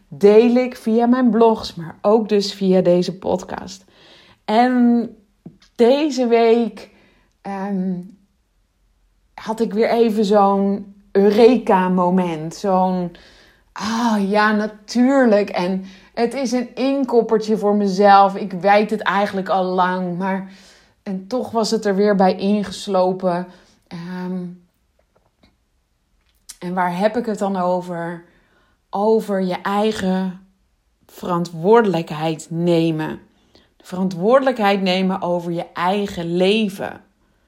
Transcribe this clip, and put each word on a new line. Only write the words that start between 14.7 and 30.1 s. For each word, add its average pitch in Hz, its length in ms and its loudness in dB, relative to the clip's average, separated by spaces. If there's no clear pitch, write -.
En 185 360 -4
het 233 200 -2
is 254 180 -4
een 240 240 -4
inkoppertje 226 800 0
voor 202 180 0
mezelf. 196 600 6
Ik 202 160 -8
weet 202 380 2
het 214 120 -4
eigenlijk 196 480 -2
al 185 140 0
lang, 185 540 -2
maar... 190 340 -6
En 190 240 -10
toch 233 240 -6
was 220 200 -2
het 220 140 -2
er 196 100 0
weer 202 200 2
bij 190 200 4
ingeslopen. 190 1120 -2
Ehm, 180 580 -10
en 180 140 -8
waar 175 240 -2
heb 214 200 0
ik 233 80 -4
het 208 140 -6
dan 196 160 -2
over? 175 680 -4
Over 208 520 0
je 185 200 -4
eigen 190 840 -4